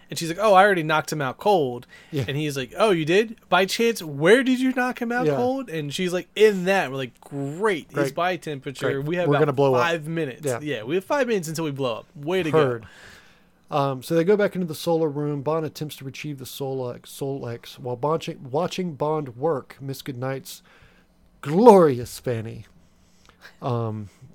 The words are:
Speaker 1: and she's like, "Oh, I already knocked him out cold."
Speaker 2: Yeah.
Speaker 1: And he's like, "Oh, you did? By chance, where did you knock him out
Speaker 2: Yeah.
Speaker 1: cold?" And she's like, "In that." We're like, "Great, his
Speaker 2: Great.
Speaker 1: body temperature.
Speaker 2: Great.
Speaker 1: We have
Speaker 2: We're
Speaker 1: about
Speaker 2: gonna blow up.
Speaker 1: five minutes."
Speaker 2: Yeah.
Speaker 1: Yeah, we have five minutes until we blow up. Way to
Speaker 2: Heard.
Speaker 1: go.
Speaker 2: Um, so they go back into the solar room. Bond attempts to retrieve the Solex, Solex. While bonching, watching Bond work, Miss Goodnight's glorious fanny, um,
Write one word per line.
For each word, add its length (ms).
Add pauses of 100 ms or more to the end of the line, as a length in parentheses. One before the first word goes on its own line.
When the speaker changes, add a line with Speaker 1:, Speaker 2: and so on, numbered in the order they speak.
Speaker 1:
and 80
she's 120
like, 100
"Oh, 140
I 100
already 200
knocked 280
him 100
out 180
cold." 480 (240)
Speaker 2:
Yeah. 140
Speaker 1:
And 120
he's 180
like, 220
"Oh, 140
you 120
did? 320 (140)
By 160
chance, 360
where 420
did 180
you 100
knock 300
him 100
out 140
Speaker 2:
Yeah. 100
Speaker 1:
cold?" 340
And 240
she's 200
like, 240
"In 280
that." 240
We're 80
like, 220
"Great, 680
his 80
Speaker 2:
Great. 200
Speaker 1:
body 220
temperature. 640
Speaker 2:
Great. 40
Speaker 1:
We 120
have 100
Speaker 2:
We're 80
Speaker 1:
about 60
Speaker 2:
gonna 120
blow 220
up. 100
Speaker 1:
five 220
minutes." 380
Speaker 2:
Yeah. 160
Speaker 1:
Yeah, 220
we 120
have 80
five 240
minutes 220
until 160
we 60
blow 240
up. 100 (100)
Way 280
to 80
Speaker 2:
Heard. 320
Speaker 1:
go. 920
Speaker 2:
Um, 280
so 120
they 80
go 140
back 180
into 120
the 80
solar 340
room. 320
Bond 240
attempts 320
to 80
retrieve 320
the 80
Solex, 600
Solex. 720
While 180
bonching, 440
watching 520
Bond 420
work, 460
Miss 220
Goodnight's 580 (800)
glorious 760
fanny, 460 (1000)
um, 460 (260)